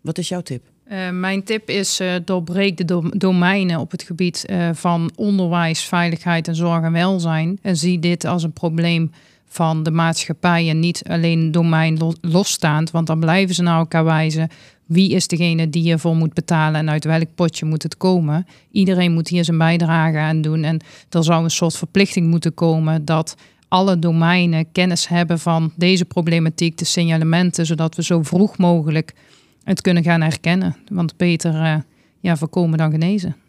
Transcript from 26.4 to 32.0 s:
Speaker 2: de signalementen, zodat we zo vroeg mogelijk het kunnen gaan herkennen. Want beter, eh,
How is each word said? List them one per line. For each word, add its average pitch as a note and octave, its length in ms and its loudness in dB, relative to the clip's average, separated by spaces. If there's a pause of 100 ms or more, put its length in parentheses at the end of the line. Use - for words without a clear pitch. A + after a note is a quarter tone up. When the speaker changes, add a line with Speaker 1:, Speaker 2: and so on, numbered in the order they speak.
Speaker 2:
de E3+ 60 -4
signalementen, E3 840 0
zodat D#3+ 280 -2
we E3+ 80 -6
zo E3 200 0
vroeg F3+ 360 0
mogelijk D#3+ 560 2 (500)
het G3 160 -2
kunnen F3 220 2
gaan E3 180 2
herkennen. E3+ 560 0 (120)
Want E3+ 280 -4
beter, E3+ 380 0
eh, D#3 220 0 (440)